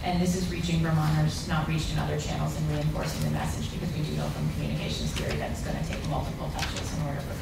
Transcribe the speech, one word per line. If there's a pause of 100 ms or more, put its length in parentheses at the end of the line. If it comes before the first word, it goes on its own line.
and
this
is
reaching
Vermonters
not
reached
in
other
channels
and
reinforcing
the
message,
because
we
do
know
from
communications
theory
that
it's
gonna
take
multiple
touches
in
order
for